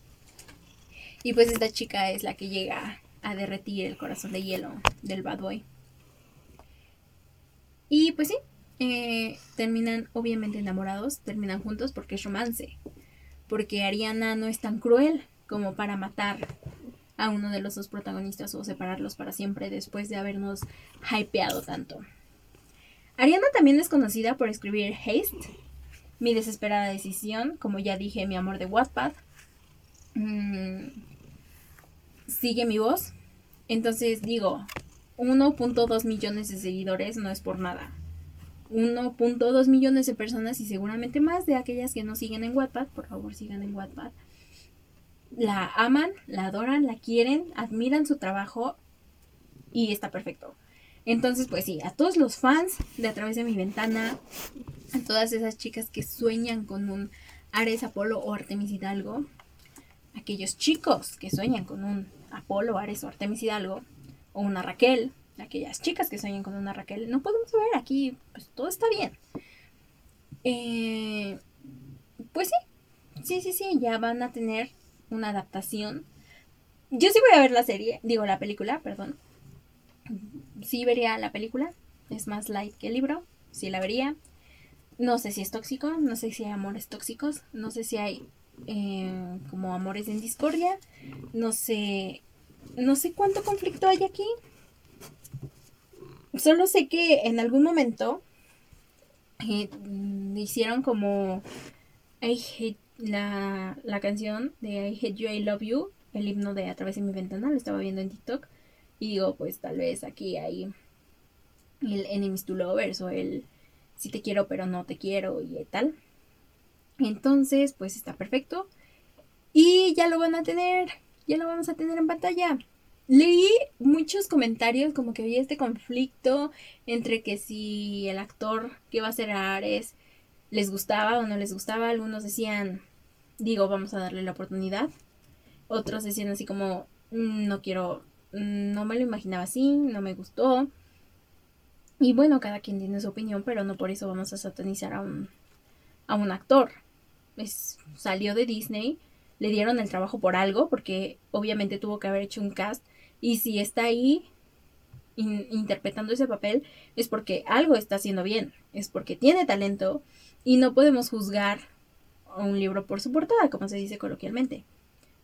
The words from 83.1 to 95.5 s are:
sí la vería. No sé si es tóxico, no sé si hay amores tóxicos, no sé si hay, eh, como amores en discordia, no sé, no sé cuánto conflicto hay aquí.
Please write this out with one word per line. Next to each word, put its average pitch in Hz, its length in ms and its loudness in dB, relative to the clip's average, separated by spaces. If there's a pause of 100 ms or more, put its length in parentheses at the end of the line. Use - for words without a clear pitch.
sí 190 200 -8
la 190 100 -4
vería. 254 340 -2 (840)
No 240 200 2
sé 208 140 -4
si 196 100 -6
es 190 80 -6
tóxico, 269 480 -6
no 247 180 2
sé 226 160 -4
si 226 120 -8
hay 208 80 -6
amores 196 360 -8
tóxicos, 285 540 -6 (100)
no 226 180 -8
sé 233 140 -6
si 226 140 -4
hay, 208 280 -4 (400)
eh, 190 720 -6 (120)
como 185 240 -6
amores 208 340 -6
en 214 120 -4
discordia, 330 580 2 (560)
no 226 180 2
sé, 202 680 -2 (540)
no 262 200 6
sé 339 160 -2
cuánto 403 300 2
conflicto 392 460 0
hay 381 140 6
aquí. 392 240 -2 (2000)